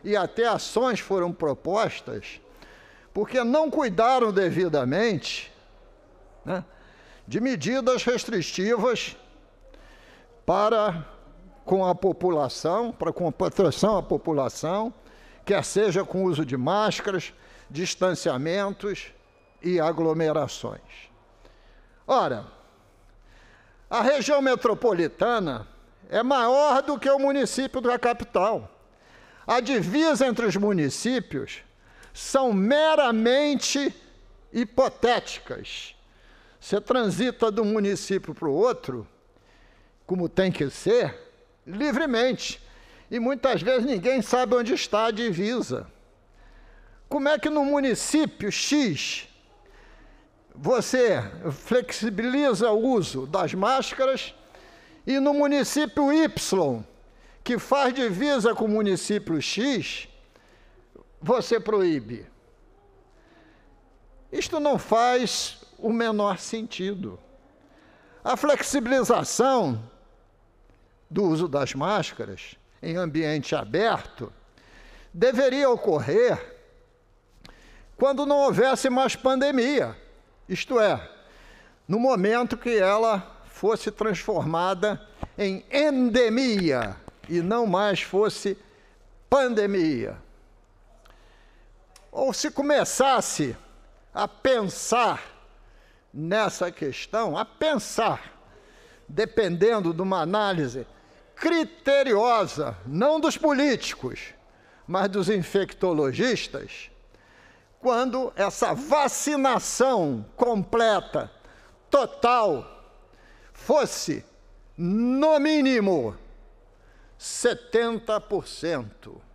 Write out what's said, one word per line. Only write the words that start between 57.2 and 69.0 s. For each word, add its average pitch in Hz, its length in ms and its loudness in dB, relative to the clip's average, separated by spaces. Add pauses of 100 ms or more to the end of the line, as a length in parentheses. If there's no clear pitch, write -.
que 247 160 -2
faz 262 340 2
divisa 240 640 0
com 226 120 -2
o - 20 0
município 202 760 0
X, 233 640 -4 (1160)
você 226 380 0
proíbe? 165 640 -2 (2000)
Isto - 300 -4
não 285 180 2
faz 240 880 0 (140)
o 220 140 -2
menor 214 460 0
sentido. 196 800 -8 (1040)
A 254 140 -2
flexibilização 226 1600 0 (1120)